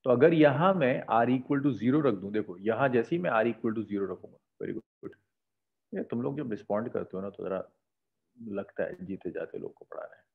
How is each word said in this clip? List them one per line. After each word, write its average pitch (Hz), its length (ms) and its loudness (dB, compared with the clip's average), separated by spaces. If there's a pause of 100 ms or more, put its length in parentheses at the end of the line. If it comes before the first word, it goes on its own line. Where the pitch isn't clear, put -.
तो 131 60 0
अगर 143 240 8
यहाँ 156 400 6
मैं 143 320 0
R 113 200 4
equal 135 400 0
to 139 60 2 (100)
zero 139 240 2
रख 113 80 4
दूँ, 98 180 -8
देखो 101 260 -4
यहाँ 113 300 0
जैसे 123 280 0
ही 180 60 -4
मैं 123 80 0
R 113 140 2
equal 113 340 -2
to 104 140 -6
zero 98 180 -2
रखूंगा, - 280 -12 (240)
very - 160 -6
good, - 380 -18 (760)
ये - 100 -6
तुम 120 200 -6
लोग 139 140 -6
जब 143 140 -8
रिस्पॉन्ड 104 420 -4
करते - 240 -6
हो 95 60 -8
ना 101 80 -8
तो 95 140 -12
जरा 92 180 -4 (760)
लगता 101 480 -8
है 90 200 -10
जीते 90 260 -8
जाते - 280 -10
लोग - 160 -12
को - 100 -20
पढ़ा - 180 -14
रहे - 140 -16
हैं। - 80 -20 (100)